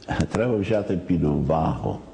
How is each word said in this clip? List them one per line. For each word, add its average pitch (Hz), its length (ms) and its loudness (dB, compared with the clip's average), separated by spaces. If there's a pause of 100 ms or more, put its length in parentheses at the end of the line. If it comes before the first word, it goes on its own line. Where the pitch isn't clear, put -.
(320)
треба 117 240 2
взяти 101 400 0
під 85 280 0
увагу 73 720 0 (160)